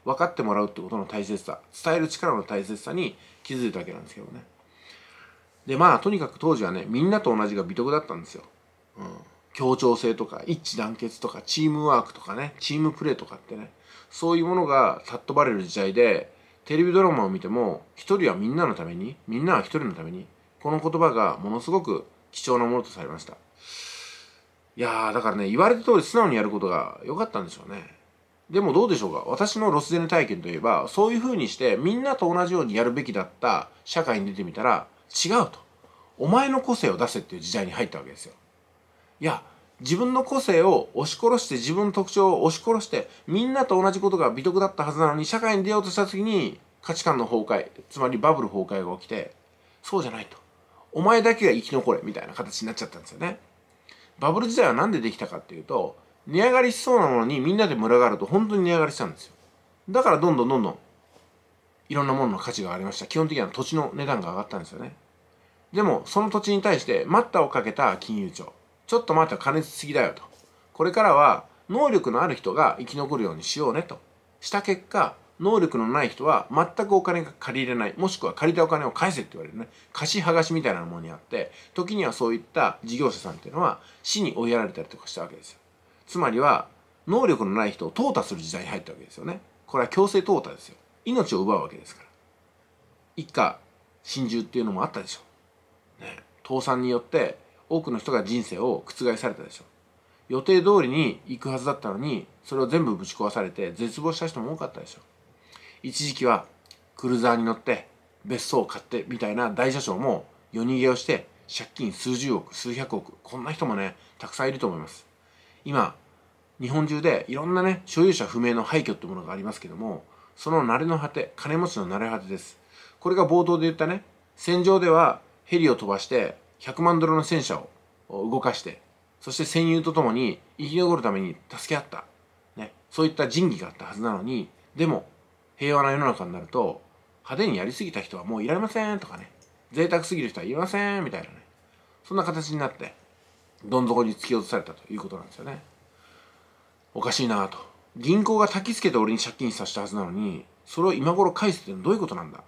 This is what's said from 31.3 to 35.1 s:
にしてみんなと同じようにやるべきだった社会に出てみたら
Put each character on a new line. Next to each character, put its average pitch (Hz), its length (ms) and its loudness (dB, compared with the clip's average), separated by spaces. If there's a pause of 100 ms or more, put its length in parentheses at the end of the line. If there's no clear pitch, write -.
に 127 120 0
し - 80 -10
て 113 200 2
み 165 180 2
ん 247 100 -2
な 277 100 0
と 226 180 2
同 175 140 2
じ 175 80 -2
よ 175 60 2
う 147 40 0
に 107 120 -4
や 117 80 4
る 120 80 0
べ 135 100 -2
き 120 100 -8
だ 98 100 -2
っ - 60 -10 (120)
た 113 280 0 (160)
社 165 200 -2
会 110 160 0
に 98 60 -4
出 98 80 -6
て 95 100 -6
み 85 80 -10
た 107 100 -8
ら - 240 2 (400)